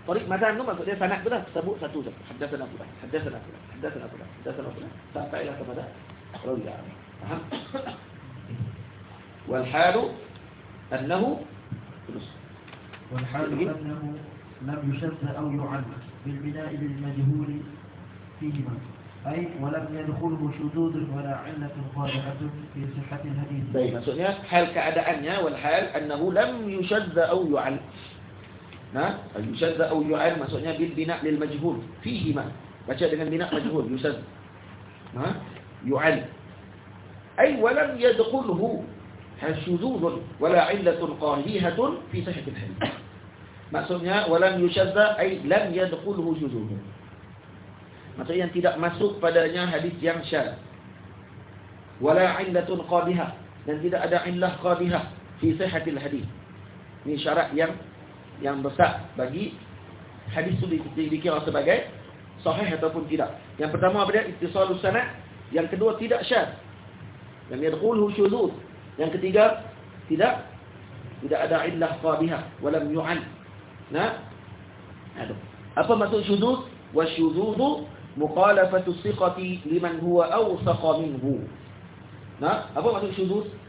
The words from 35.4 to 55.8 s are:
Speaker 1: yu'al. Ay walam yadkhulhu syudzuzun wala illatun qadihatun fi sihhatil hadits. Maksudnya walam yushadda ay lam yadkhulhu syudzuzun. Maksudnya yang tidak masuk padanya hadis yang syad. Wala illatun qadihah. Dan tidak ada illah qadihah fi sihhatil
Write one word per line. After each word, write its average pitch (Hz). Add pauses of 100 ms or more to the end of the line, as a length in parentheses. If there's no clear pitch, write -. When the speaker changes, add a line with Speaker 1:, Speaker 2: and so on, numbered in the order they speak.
Speaker 1:
yu'al. 143 (1120)
Ay 285
walam 262
yadkhulhu 233 (560)
syudzuzun 170 (180)
wala 170
illatun 175
qadihatun 180 (120)
fi 180
sihhatil 156
hadits. - (800)
Maksudnya 180
walam 180
yushadda 196
ay 190
lam 180
yadkhulhu 175
syudzuzun. 110 (1300)
Maksudnya 175
yang 175
tidak 175
masuk 175
padanya 165
hadis 165
yang 165
syad. 147 (1400)
Wala 175
illatun 175
qadihah. 175 (300)
Dan 151
tidak 180
ada 175
illah 180
qadihah 175 (300)
fi 160
sihhatil 165